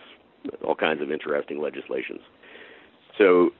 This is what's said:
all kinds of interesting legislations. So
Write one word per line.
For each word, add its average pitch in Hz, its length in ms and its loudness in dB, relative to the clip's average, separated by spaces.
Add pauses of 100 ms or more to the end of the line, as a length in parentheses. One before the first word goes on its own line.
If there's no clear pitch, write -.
(680)
all 78 80 0
kinds 78 260 -2
of 71 120 -6
interesting 73 500 -6
legislations. 65 560 -8 (1000)
So 90 420 6